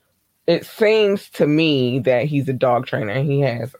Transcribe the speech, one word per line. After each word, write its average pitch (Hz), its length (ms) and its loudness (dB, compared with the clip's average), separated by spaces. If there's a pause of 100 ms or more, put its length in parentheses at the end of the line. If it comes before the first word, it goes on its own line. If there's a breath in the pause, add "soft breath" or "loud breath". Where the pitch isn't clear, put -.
(460)
it 170 180 0
seems 214 680 0
to 156 180 0
me 143 500 2
that 123 280 0
he's 139 220 -2
a 131 40 -2
dog 123 340 0
trainer. 117 340 -4
He 143 200 0
has, 120 400 -2